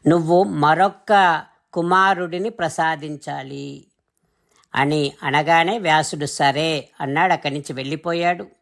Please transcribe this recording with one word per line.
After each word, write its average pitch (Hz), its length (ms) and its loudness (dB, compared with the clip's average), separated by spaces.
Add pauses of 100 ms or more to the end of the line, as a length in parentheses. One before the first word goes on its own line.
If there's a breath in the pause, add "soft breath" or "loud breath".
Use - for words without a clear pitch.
నువ్వు 170 360 4
మరొక్క 175 1000 2 (300)
కుమారుడిని 180 760 0
ప్రసాదించాలి" 147 1400 -6 (880)
అని 139 380 0 (100)
అనగానే 165 560 2
వ్యాసుడు 156 460 0
సరే 147 640 -2 (120)
అన్నాడు, 160 320 0
అక్కడి 151 200 -4
నుంచి 143 200 -8
వెళ్ళిపోయాడు. 170 720 -4 (140)